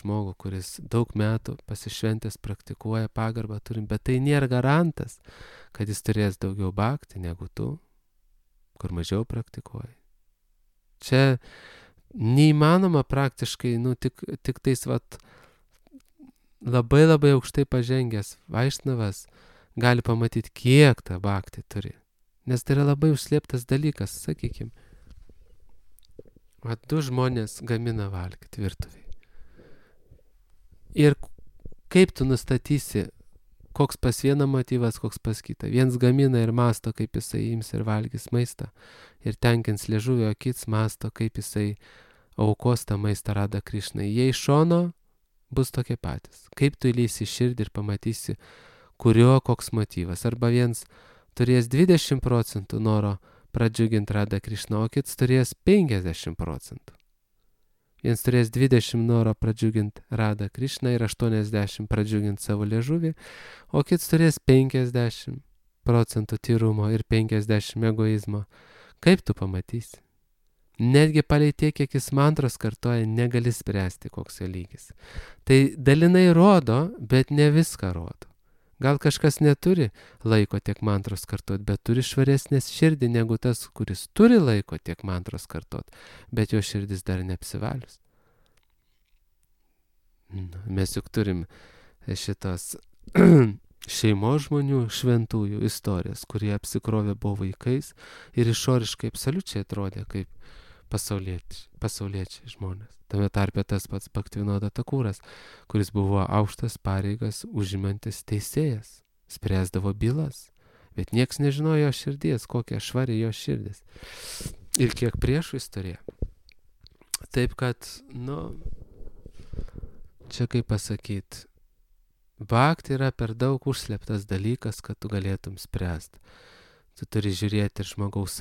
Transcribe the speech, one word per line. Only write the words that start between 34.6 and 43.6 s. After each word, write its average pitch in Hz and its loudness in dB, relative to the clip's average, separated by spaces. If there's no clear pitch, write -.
koks - -8
pas 110 -4
kitą? - -8
Viens 127 4
gamina 127 4
ir 113 0
mąsto, 117 0
kaip - -6
jisai 110 -4
ims 113 -8
ir 110 -4
valgys 110 -4
maistą 120 -4
ir 110 -4
tenkins 117 0
liežuvį, 110 0
o 107 -2
kits - -8
mąsto, 110 -2
kaip 110 -6
jisai 104 -4
aukos 110 0
tą 104 -2
maistą 104 -2
Radha 101 -2